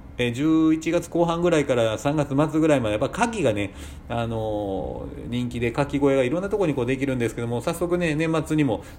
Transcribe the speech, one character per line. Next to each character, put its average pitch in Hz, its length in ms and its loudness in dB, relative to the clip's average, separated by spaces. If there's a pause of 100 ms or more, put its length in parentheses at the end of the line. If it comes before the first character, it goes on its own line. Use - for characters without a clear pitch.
(180)
え 123 100 2
ー、 120 60 -2
十 160 400 4
一 160 160 -2
月 170 180 0
後 170 160 2
半 170 160 0
ぐ 175 80 4
ら 160 120 4
い 139 40 2
か 127 120 2
ら 110 200 2
三 143 180 0
月 135 220 0
末 156 240 2
ぐ 160 80 4
ら 147 80 6
い 127 60 2
ま 107 80 0
で 107 80 0
や 143 40 -2
っ 131 60 0
ぱ 208 160 -2
牡 226 140 -2
蠣 170 40 0
が 117 120 4
ね、 101 180 -4 (380)
あ 117 160 -2
の 101 800 -4 (200)
ー、 104 40 -10
人 123 180 -2
気 120 120 -6
で、 117 100 2
牡 143 100 -2
蠣 139 180 0
小 139 120 4
屋 135 80 4
が 127 60 4
い 123 40 0
ろ 165 120 -2
ん - 20 -4
な 196 80 -6
と 214 80 0
こ 185 80 2
に 139 80 2
こ 127 80 0
う 117 40 -2
で 131 120 0
き 135 80 -2
る 131 100 0
ん - 20 -2
で 117 80 0
す 107 80 -4
け 120 60 -8
ど 117 60 -4
も、 117 160 -4
早 170 100 -2
速 175 240 -2
ね、 170 180 0
年 160 160 0 (140)
末 156 100 -2
に 151 80 4
も 104 220 0 (140)